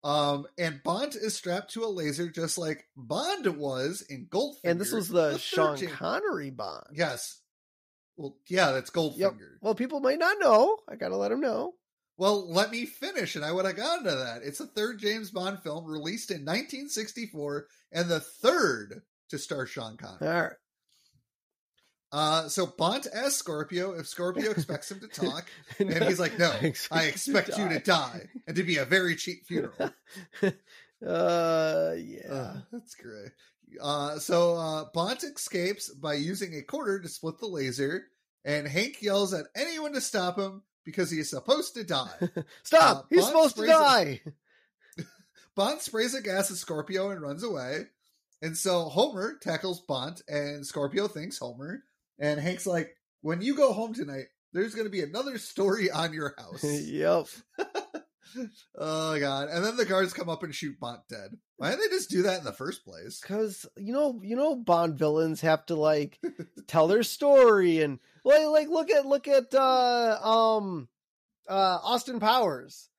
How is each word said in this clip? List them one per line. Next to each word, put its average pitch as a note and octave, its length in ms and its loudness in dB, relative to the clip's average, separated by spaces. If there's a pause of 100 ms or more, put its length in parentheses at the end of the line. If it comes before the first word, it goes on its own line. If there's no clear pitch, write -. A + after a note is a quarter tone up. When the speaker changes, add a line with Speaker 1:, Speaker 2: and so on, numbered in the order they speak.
Speaker 1:
um, C#3+ 440 0 (100)
and D#3+ 260 -4
Bont B3 320 -2
is G#3+ 200 -4
strapped - 380 -6
to A3+ 100 -6
a A3+ 40 -2
laser E3+ 440 -4
just E3 260 -4
like D#3+ 280 -6 (120)
Bond B3+ 480 -4 (120)
was C#3 440 -4
in B2+ 260 -12
Goldfinger, C#4+ 360 -2
Speaker 2:
And E3+ 180 2
this G3+ 100 -2
was G3+ 180 -2
the A3+ 40 -6
Speaker 1:
the D#3+ 200 4
third - 80 -4
Speaker 2:
Sean D#3+ 360 0
Speaker 1:
James E3+ 140 -6
Speaker 2:
Connery G3 580 -4
Bond. G#2 440 -12
Speaker 1:
Yes. D3 460 -4 (800)
Well, C#3+ 180 -12 (120)
yeah, F3 240 4
that's C3 180 -4
Goldfinger. D#3 300 -2
Speaker 2:
Yep. F#3+ 140 2 (280)
Well, G#3 140 0
people C4 240 -4
might C4+ 200 2
not F#4+ 200 2
know. D#4 380 8 (120)
I - 60 -12
gotta F#3+ 220 -4
let G3+ 140 0
'em B3 100 -2
know. C4 340 -2 (420)
Speaker 1:
Well, F#3+ 340 0
let G#3 200 2
me A#3 140 -4
finish, D4 500 -6
and D3 100 -6
I D#3 60 -4
would F#3 140 0
have F#3 120 -2
gotten D4 280 -4
to F3 100 0
that. A#2+ 280 -8
It's C#3+ 160 -10
the C#4 80 -10
third G#3+ 320 -4
James G#3 320 -4
Bond F#3+ 320 -6
film D#3+ 220 -8
released D#3 460 -8
in D#3 140 -8
nineteen C4+ 440 -4
sixty-four D#3 800 -6 (240)
and E3+ 180 -2
the D#3+ 100 2
third D#3+ 840 0 (260)
to D3+ 80 -8
star C3+ 300 -6
Sean A2+ 300 -12
Connery. F#2+ 300 -8
Speaker 2:
All E3+ 160 0
right. - 100 -6 (1600)
Speaker 1:
Uh, D#3 360 2
so C3+ 180 0
Bont F#3+ 460 -2
asks C#4 240 -2
Scorpio F3 560 -4
if E3 120 -10
Scorpio F#3 460 -4
expects E3 400 -4
him G3 80 -14
to - 80 -18
Speaker 2:
<laughs> - 60 -20 (120)
Speaker 1:
talk, D#3+ 200 -6 (340)
Speaker 2:
No, G3+ 80 2
Speaker 1:
and E3 160 2
he's F#3 160 2
like, - 180 0
"No, E3+ 140 6
Speaker 2:
I A2+ 140 -2
expect - 260 -4
Speaker 1:
I D#3+ 140 2
Speaker 2:
you D3+ 60 0
to - 20 -8
Speaker 1:
expect - 340 0 (100)
you G3 120 0
to D#3 100 0
Speaker 2:
die. D3+ 320 0
Speaker 1:
die - 180 -14 (180)
and D#3+ 100 -8
to F#3 60 0
be E3 140 0
a C3+ 80 0
very F3 300 2
cheap - 320 -10
funeral." - 440 -6 (500)
Speaker 2:
<laughs> F#3+ 100 2 (520)
Uh, E3 960 2
yeah. - 340 -12
Speaker 1:
Uh, B2+ 260 -8 (140)
that's A#3 220 -16
great. G#2+ 380 -18 (500)
Uh, D3 380 -4
so, F3 360 4
uh, D#3 380 -4
Bont F#3 300 -4
escapes G3+ 680 -4
by D3 240 -6
using F3 420 -4
a D3 60 -10
quarter G3+ 380 -4
to F3 100 -12
split - 300 -10
the A3+ 80 -8
laser, C#3+ 580 -2 (400)
and D3 220 -2
Hank G3+ 340 -2
yells G3+ 320 2
at D#3 120 -4 (100)
anyone D4+ 380 -6
to C4 80 -2
stop F3+ 360 -2
him G3 240 -4 (240)
because E3 240 -2
he E3 80 -4
is D3+ 140 -4
supposed C4 420 0
to A#3 100 -8
die. D3 300 -4 (220)
Speaker 2:
<laughs> - 280 -10
Stop! D#4 340 8
Speaker 1:
Uh, - 120 -10
Speaker 2:
He's F4+ 120 8
Speaker 1:
Bont D#4+ 100 2
Speaker 2:
supposed D#4+ 240 6
to G#3+ 80 -6
Speaker 1:
sprays A3+ 120 2
a D#4+ 40 10
Speaker 2:
die! G#3+ 420 6 (760)
Speaker 1:
<laughs> - 580 -18
Bont B3+ 260 0
sprays A#3 320 -2
a C4 80 -6
gas G3 300 -2
at F3 60 -8
Scorpio F#3 520 -4
and F#3+ 100 -6
runs D3 240 -8
away. D3+ 420 -6 (580)
And D#3+ 120 -6
so F3+ 280 2
Homer G#3 580 0
tackles F3 400 -4
Bont, C#3 460 -6
and D3 400 -4
Scorpio D3+ 400 -2
thinks E3+ 320 -8
Homer. C#3 440 -12 (360)
And D3 200 0
Hank's F3+ 280 -4
like, E3 280 -2 (260)
"When E3 200 -4
you C#4 140 0
go C#4 180 6
home A3 220 -4
tonight, C#3 300 -8 (280)
there's G#3+ 220 -2
gonna A3 140 -4
be F#3+ 120 -4
another A3+ 380 -6
story G3 500 0
on D#3 240 -2
your D3+ 240 -6
house." G#2+ 260 -12
Speaker 2:
<laughs> - 0 -
Yep. D3+ 640 0 (320)
Speaker 1:
<laughs> G4+ 80 -4 (1120)
Oh, D#3 400 -2
God. C#3 300 -2
And E3+ 160 -2
then A3+ 100 -2
the A#3+ 80 2
guards F#3 300 2
come E3+ 160 -6
up D#3+ 140 -4
and D#3 120 -8
shoot - 240 -8
Bont A#2+ 300 -10
dead. G#2 220 -14 (260)
Why C#3 120 -2
didn't D4 120 0
they F#4 160 0
just - 120 -4
do F3+ 120 2
that F#3+ 180 2
in D3 60 -12
the G2+ 80 -6
first - 320 -10
place? F#2 340 -16
Speaker 2:
'Cause, G#3 460 -4 (100)
you G3 160 -8
know, C4 320 0
you A3 140 -4
know, D4 180 2
Bond E3+ 420 2
villains D#3 440 2
have D#3 240 4
to, E3+ 100 -2
like, D3+ 420 2 (260)
Speaker 1:
<laughs> - 240 -18
Speaker 2:
tell D#3+ 200 6
their G#3+ 160 6
story G#3+ 800 8
and, C#3+ 180 0 (240)
like, D4+ 240 8
like, D4+ 220 6
look D#4+ 200 2
at, C#4+ 160 6
look C#4 220 2
at, C4+ 260 4
uh, B3 720 4
um, G#3+ 640 4 (640)
uh, F#3 340 4
Austin A#3 380 -2
Powers. G3+ 640 2 (120)